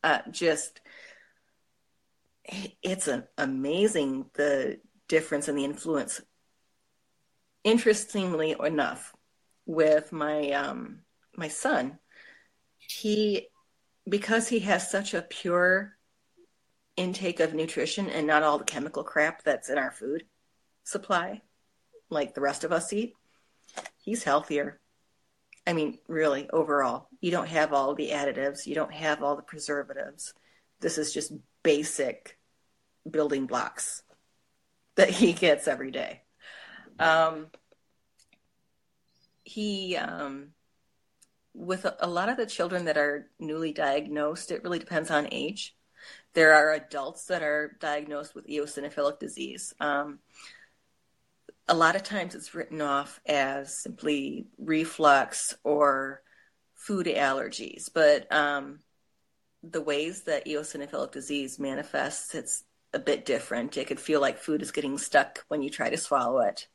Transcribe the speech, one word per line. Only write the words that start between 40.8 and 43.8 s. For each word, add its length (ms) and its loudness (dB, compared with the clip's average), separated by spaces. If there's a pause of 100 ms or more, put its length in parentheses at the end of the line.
with 300 -6
a, 160 -2
a 60 0
lot 220 0
of 80 -2
the 100 -2
children 380 -2
that 140 2
are 300 0 (100)
newly 340 -4
diagnosed, 800 -2